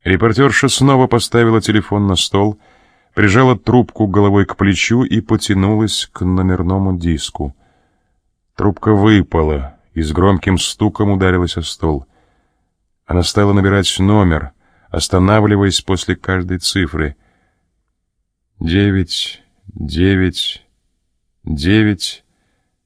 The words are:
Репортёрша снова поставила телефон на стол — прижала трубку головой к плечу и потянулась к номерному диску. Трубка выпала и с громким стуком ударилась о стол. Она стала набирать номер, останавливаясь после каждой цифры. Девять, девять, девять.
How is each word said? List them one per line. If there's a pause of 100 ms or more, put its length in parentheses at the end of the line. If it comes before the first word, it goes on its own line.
Репортёрша
снова
поставила
телефон
на
стол — (540)
прижала
трубку
головой
к
плечу
и
потянулась
к
номерному
диску. (1000)
Трубка
выпала (160)
и
с
громким
стуком
ударилась
о
стол. (1000)
Она
стала
набирать
номер, (380)
останавливаясь
после
каждой
цифры. (1400)
Девять, (320)
девять, (800)
девять. (640)